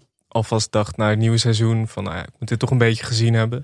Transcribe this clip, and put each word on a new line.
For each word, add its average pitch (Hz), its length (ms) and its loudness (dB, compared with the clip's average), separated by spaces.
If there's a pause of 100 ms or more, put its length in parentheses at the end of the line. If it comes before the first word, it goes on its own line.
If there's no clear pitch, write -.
(300)
alvast 110 440 -2
dacht 107 240 -2
naar 107 140 2
het 107 80 2
nieuwe 113 200 2
seizoen 113 500 2
van, 98 160 -8
nou 85 120 -8
ja, - 60 -8
ik - 160 -16
moet 110 100 -8
dit 117 100 -2
toch 117 120 0
een 131 80 2
beetje 113 260 2
gezien 113 300 0
hebben? 113 300 -2